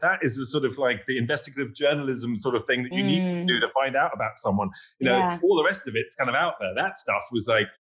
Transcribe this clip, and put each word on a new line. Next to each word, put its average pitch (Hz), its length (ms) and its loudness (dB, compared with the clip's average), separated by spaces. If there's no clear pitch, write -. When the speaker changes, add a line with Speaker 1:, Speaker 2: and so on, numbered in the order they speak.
Speaker 1:
that 180 220 2
is 139 160 0
the 131 80 -4
sort 139 180 0
of, 131 140 -2
like, 123 280 0
the 127 120 -2
investigative 127 560 -4
journalism 135 640 0
sort 123 160 0
of 113 100 0
thing 127 180 0
that 123 100 -8
you - 120 0
need - 160 2
to 175 260 -2
do 123 120 2
Speaker 2:
Mm. - 20 0
Speaker 1:
to 113 140 2
find 135 200 2
out 143 200 2
about 110 240 -4
someone. - 320 0
You 131 100 0
know, 123 80 6
Speaker 2:
Yeah. 175 240 0
Speaker 1:
all 185 160 6
the 151 60 4
rest 190 220 0
of 113 100 -6
it's 113 200 -2
kind 131 140 0
of 120 40 0
out - 260 0
there. 95 140 -4
That 185 240 -2
stuff - 320 -2
was 113 160 -2
like, 110 220 2